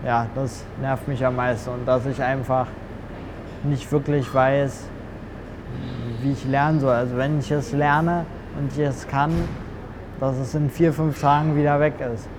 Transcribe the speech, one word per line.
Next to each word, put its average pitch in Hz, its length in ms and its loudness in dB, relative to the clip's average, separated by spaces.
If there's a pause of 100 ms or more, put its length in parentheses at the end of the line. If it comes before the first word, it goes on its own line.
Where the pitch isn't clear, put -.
ja, 117 200 2 (100)
das 135 280 -4 (160)
nervt 131 280 -2
mich 131 180 0
am 127 80 2
meisten 123 360 0
und 123 160 -4
dass 127 200 4
ich 135 160 -2
einfach 127 460 0 (960)
nicht 143 260 -2
wirklich 143 420 0
weiß, 135 540 2 (1400)
wie 139 100 2
ich 127 140 -4
lernen 143 340 4
soll. 135 140 6
Also 123 220 2
wenn 143 220 2
ich 135 120 -2
es 147 220 0
lerne 156 520 4 (340)
und 139 140 -2
ich 143 60 -4
es 143 300 0
kann, 143 240 2 (880)
dass 135 180 2
es 135 160 -4
in 147 160 2
vier, 165 220 4
fünf 151 280 0
Tagen 147 360 4
wieder 147 240 4
weg 147 140 4 (200)
ist. 107 140 -8 (100)